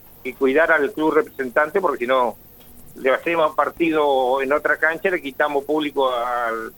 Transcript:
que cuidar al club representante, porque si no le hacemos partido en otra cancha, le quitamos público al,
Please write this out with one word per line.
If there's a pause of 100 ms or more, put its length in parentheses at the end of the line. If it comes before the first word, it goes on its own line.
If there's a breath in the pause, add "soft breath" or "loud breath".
(240)
que
cuidar
al
club
representante,
porque
si
no (600)
le
hacemos
partido
en
otra
cancha,
le
quitamos
público
al,